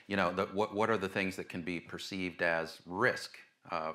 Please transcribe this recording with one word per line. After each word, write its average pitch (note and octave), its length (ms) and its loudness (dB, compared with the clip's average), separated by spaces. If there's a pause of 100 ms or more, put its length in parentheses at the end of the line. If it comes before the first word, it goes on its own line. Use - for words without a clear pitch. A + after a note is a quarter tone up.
you G2+ 100 0
know, F2+ 160 6
the, F#2+ 140 2
what, G2 260 0
what G#2 160 2
are A2+ 80 4
the F#2+ 120 0
things F#2 260 0
that F2 140 -8
can F#2+ 140 -6
be E2+ 180 -4
perceived F2+ 640 -6
as E2 440 0
risk, G2 520 -2 (340)
uh, D#2+ 220 -2